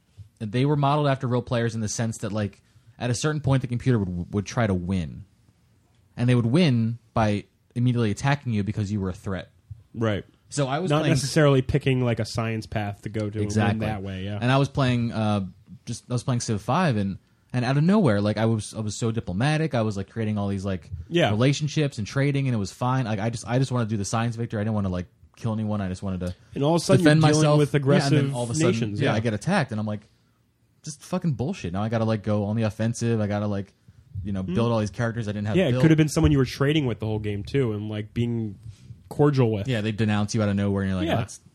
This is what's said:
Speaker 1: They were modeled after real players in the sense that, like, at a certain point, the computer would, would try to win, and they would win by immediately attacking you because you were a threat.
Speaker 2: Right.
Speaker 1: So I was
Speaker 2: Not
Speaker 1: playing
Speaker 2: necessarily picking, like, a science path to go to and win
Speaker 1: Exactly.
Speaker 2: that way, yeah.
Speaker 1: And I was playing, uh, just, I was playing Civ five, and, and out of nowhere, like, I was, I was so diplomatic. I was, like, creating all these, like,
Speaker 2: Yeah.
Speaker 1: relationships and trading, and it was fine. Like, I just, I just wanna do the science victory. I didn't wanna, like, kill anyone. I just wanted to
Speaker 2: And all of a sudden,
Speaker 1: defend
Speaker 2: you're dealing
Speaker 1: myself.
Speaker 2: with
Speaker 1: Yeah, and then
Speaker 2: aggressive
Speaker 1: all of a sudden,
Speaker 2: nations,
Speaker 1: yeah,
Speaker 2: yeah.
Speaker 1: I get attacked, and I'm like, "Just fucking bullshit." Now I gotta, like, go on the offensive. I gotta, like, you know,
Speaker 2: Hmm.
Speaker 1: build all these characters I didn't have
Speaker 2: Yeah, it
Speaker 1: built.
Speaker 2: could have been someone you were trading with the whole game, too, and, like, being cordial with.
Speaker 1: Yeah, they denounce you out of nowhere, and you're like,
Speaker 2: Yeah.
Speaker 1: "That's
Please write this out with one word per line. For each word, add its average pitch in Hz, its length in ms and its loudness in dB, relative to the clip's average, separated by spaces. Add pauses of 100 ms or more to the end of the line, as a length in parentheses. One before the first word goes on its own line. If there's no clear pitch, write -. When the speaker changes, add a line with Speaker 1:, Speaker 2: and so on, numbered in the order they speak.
(380)
Speaker 1:
They 117 260 0
were 147 120 2
modeled 143 320 2
after 131 180 0
real 120 160 0
players 117 320 0
in 113 60 -4
the 107 80 -2
sense 113 300 -4
that, 104 120 -6
like, 104 320 -4 (380)
at 123 100 -2
a 120 40 0
certain 151 260 -2
point, 135 220 2
the 123 60 -4
computer 120 300 2
would, 87 340 -4
would 101 140 -2
try 117 200 0
to 98 80 2
win, 87 500 -4 (920)
and 123 120 0
they 127 60 4
would 120 120 2
win 120 520 2 (160)
by 107 300 2 (300)
immediately 120 360 2
attacking 139 420 -2
you 104 120 0
because 104 260 -2
you 104 100 -2
were 95 100 -2
a 92 40 -6
threat. - 360 -8 (440)
Speaker 2:
Right. 107 300 -2 (240)
Speaker 1:
So 139 180 -2
I 139 140 -2
was 185 100 -2
Speaker 2:
Not 156 100 4
Speaker 1:
playing 147 120 4
Speaker 2:
necessarily 139 500 4
picking, 131 420 0
like, 117 140 2
a 110 60 -2
science 113 420 -4
path 104 360 -6
to 113 60 -8
go 107 120 -6
to 107 60 -2
and 104 100 -6
win 104 80 -2
Speaker 1:
Exactly. 107 420 0
Speaker 2:
that 107 160 -6
way, 95 220 -8
yeah. 104 160 -6
Speaker 1:
And 120 100 0
I 135 80 4
was 139 100 2
playing, 120 440 0
uh, 104 340 0 (400)
just, - 240 -10
I - 20 -8
was 123 120 -2
playing 123 160 0
Civ 104 200 -2
five, 147 360 2
and, 98 220 -2 (340)
and 123 120 -2
out 135 140 0
of 151 60 4
nowhere, 170 360 4
like, 104 160 0
I 113 100 2
was, 113 300 0
I 110 40 -6
was 107 180 -6
so 117 140 0
diplomatic. 131 640 -2
I 117 80 2
was, 107 140 -2
like, 95 140 -6
creating 107 260 -2
all 101 120 -2
these, 98 160 -4
like, 95 260 -4 (180)
Speaker 2:
Yeah. 160 220 2
Speaker 1:
relationships 139 680 0
and 101 80 -4
trading, 139 420 0
and 123 60 0
it 110 40 0
was 95 140 -4
fine. 127 340 0
Like, 104 140 -2
I 113 100 -2
just, 113 160 -8
I 120 120 0
just 135 140 0
wanna 120 140 0
do 110 100 -2
the 98 80 -2
science 117 320 -2
victory. 113 240 -4
I 104 40 0
didn't 110 100 -2
wanna, 101 140 0
like, 90 180 -2 (300)
kill 113 160 -4
anyone. 107 280 -2
I 95 80 -4
just 92 140 -8
wanted 92 180 -4
to 90 140 -4 (220)
Speaker 2:
And 135 80 -2
all 160 100 2
of 170 80 0
a - 20 -6
sudden, - 200 4
Speaker 1:
defend 151 180 6
Speaker 2:
you're 147 80 6
dealing 151 140 4
Speaker 1:
myself. 151 140 4
Speaker 2:
with 147 140 2
Speaker 1:
Yeah, 151 60 4
and 139 60 -4
then 139 100 4 (320)
Speaker 2:
aggressive 139 80 -4
Speaker 1:
all 123 80 -2
of 117 80 -2
a - 40 -2
sudden, 156 180 4
Speaker 2:
nations, 110 280 -2
Speaker 1:
yeah, 120 100 2
Speaker 2:
yeah. 107 60 0
Speaker 1:
I 110 40 0
get 113 120 0
attacked, 151 380 -2
and 107 100 -4
I'm 107 60 -4
like, 107 140 -4 (840)
"Just - 200 -14
fucking 175 300 -2
bullshit." 117 400 -4
Now 98 100 -2
I 110 60 -2
gotta, 113 160 0
like, 110 200 0
go 104 200 0
on 104 120 -2
the 113 80 0
offensive. 113 560 0
I 107 80 0
gotta, 104 180 -2
like, 101 260 -4 (520)
you 101 80 -4
know, 95 100 -4
Speaker 2:
Hmm. 95 120 -6
Speaker 1:
build 117 180 2
all 110 80 2
these 107 100 -2
characters 113 380 -4
I 104 40 -2
didn't 104 140 -6
have 110 100 0
Speaker 2:
Yeah, 175 120 4
it - 40 2
Speaker 1:
built. 127 100 0
Speaker 2:
could 160 100 8
have 151 60 4
been 156 100 4
someone 156 240 4
you 143 60 4
were 131 60 4
trading 143 420 0
with 110 140 -4
the 107 60 -4
whole 107 140 -2
game, 104 240 -4
too, 127 280 -2
and, 104 160 -6
like, 107 240 -8
being 117 440 -2 (520)
cordial 135 420 4
with. 107 180 -2
Speaker 1:
Yeah, 117 120 0
they 110 120 0
denounce 104 420 0
you 113 80 2
out 104 60 2
of 98 80 0
nowhere, 98 260 0
and 95 80 0
you're 92 100 0
like, - 80 -2
Speaker 2:
Yeah. - 80 0
Speaker 1:
"That's - 240 -4 (140)